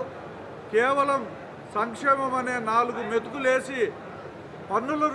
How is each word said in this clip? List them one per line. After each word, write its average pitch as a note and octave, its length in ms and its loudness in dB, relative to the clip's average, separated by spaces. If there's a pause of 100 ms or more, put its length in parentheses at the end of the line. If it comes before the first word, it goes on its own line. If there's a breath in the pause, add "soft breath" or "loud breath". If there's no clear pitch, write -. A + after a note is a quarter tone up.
(760)
కేవలం C#4 480 4 (540)
సంక్షేమం C4 640 2
అనే B3 160 -2 (160)
నాలుగు A#3+ 300 4 (100)
మెతుకులేసి C4 680 2 (920)
పన్నుల C4+ 340 2 (100)